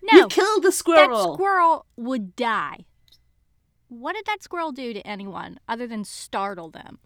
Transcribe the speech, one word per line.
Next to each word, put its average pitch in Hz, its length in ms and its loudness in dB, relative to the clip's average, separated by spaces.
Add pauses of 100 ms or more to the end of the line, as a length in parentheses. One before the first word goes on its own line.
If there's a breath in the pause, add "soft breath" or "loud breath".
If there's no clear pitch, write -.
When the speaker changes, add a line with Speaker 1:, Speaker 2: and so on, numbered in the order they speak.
(120)
Speaker 1:
No, 427 100 12
Speaker 2:
You - 60 2
killed 370 360 2
the 370 80 4
squirrel. 269 560 4
Speaker 1:
that 160 80 -4
squirrel 359 500 2 (100)
would 233 400 -8
die. 214 500 -6 (1040)
What 247 280 -10
did 427 100 -10
that 415 180 -6
squirrel 330 280 -8
do 247 220 -10
to 202 140 -12
anyone 196 600 -14
other 233 180 -8
than 226 180 -10
startle 196 640 -10
them? - 360 -20